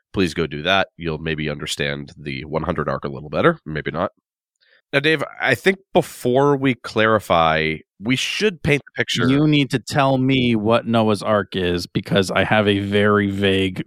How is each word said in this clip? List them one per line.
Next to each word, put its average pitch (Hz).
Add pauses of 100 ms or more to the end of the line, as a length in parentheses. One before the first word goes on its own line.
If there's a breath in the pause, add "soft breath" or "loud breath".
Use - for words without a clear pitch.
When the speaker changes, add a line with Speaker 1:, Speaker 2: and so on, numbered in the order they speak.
(140)
Speaker 1:
please 90
go 80
do 73
that. 92 (100)
You'll 80
maybe 78
understand 71
the 71
one 76
hundred 78
arc 67
a -
little 71
better. 139
Maybe 73
not. 85 (800 soft breath)
Now, 139
Dave, 156 (160)
I 127
think 190 (160)
before 139
we 135
clarify, 82 (240)
we 120
should -
paint 147
the -
picture. -
Speaker 2:
You 143
need 147
to 135
tell 135
me 127
what 113
Noah's 110
Ark 101
is, 87
because 98
I 92
have 107
a 101
very 101
vague 95